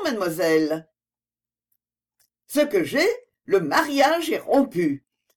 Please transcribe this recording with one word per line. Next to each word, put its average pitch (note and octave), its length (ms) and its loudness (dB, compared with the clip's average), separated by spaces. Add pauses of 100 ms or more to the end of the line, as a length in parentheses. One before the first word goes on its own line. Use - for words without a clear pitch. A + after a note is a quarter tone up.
mademoiselle ? D#3+ 840 0 (1600)
Ce - 140 -2
que C#4+ 220 2
j'ai, A#3+ 240 0 (380)
le - 160 2
mariage C#4 720 0
est - 80 -2
rompu, E3+ 680 0 (300)